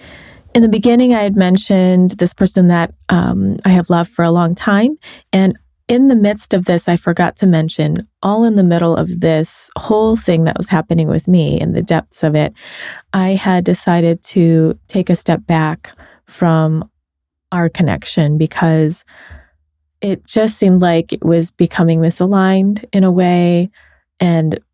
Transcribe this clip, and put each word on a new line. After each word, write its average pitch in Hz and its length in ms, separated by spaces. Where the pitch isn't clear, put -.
In 233 80
the 226 60
beginning, 240 440
I 220 100
had 202 140
mentioned 185 760
this 175 200
person 185 360
that, 170 260
um, 190 540
I 190 60
have 180 200
loved 170 200
for 170 140
a 165 60
long 170 240
time. 220 420
And 190 260
in 254 200
the 254 80
midst 214 380
of 185 100
this, 175 240
I 170 80
forgot 170 400
to 196 100
mention, 160 600
all 214 220
in 220 120
the 196 60
middle 165 340
of 175 240
this 160 560
whole 220 400
thing 165 280
that 160 120
was - 120
happening 160 400
with 165 200
me 160 320
in 170 120
the - 100
depths - 400
of 151 120
it, 151 200
I 185 180
had 185 340
decided 170 600
to 165 640
take 185 240
a 175 60
step - 300
back 160 460
from 160 640
our 170 160
connection 151 680
because 156 680
it 196 260
just 220 320
seemed 185 220
like 170 320
it - 120
was 165 260
becoming 165 500
misaligned 190 920
in 196 120
a 180 80
way. 175 580
And 165 380